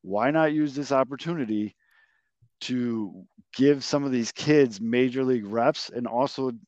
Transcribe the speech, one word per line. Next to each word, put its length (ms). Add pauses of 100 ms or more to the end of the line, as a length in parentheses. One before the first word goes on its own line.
Why 300
not 200
use 220
this 180
opportunity 840 (840)
to 640 (320)
give 280
some 200
of 80
these 200
kids 500
major 420
league 220
reps 440
and 180
also 460 (140)